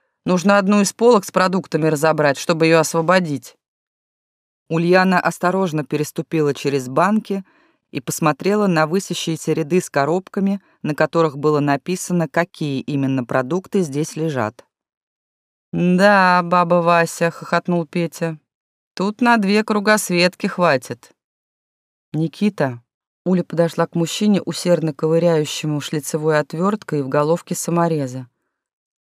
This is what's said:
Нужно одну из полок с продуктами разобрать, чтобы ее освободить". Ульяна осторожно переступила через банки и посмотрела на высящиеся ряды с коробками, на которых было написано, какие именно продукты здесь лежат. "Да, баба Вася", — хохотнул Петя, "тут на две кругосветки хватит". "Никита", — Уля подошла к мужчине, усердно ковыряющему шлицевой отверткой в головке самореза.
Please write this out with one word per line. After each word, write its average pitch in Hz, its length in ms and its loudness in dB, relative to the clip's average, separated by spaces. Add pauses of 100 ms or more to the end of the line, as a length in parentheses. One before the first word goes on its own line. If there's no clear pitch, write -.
(260)
Нужно 180 320 2
одну 202 240 2
из - 100 -2
полок 226 320 4
с - 60 -14
продуктами 180 560 0
разобрать, 151 500 2
чтобы 160 300 0
ее 160 140 6
освободить". 160 760 0 (1120)
Ульяна 180 500 4
осторожно 175 640 0
переступила 151 680 -2
через 135 360 -2
банки 190 560 0 (460)
и - 100 -6
посмотрела 185 680 0
на 160 200 2
высящиеся 160 680 -4
ряды 160 260 0
с - 80 -10
коробками, 190 720 -2 (220)
на 151 120 -4
которых 156 440 0
было 151 220 0
написано, 160 680 -2
какие 151 520 -4
именно 135 440 -2
продукты 135 560 -2
здесь 151 340 -4
лежат. 135 520 -6 (1040)
"Да, 180 720 4
баба 175 380 2
Вася", — 170 500 2
хохотнул 170 540 -4
Петя, 165 520 -6 (560)
"тут 202 280 -4
на 240 160 4
две 208 260 2
кругосветки 208 840 0
хватит". 147 640 -2 (1000)
"Никита", — 151 720 -2 (420)
Уля 175 200 0
подошла 165 420 0
к - 80 -20
мужчине, 180 480 0
усердно 160 500 0
ковыряющему 156 880 0
шлицевой 151 580 -4
отверткой 160 640 -4
в 131 60 -6
головке 147 460 0
самореза. 151 720 -2 (800)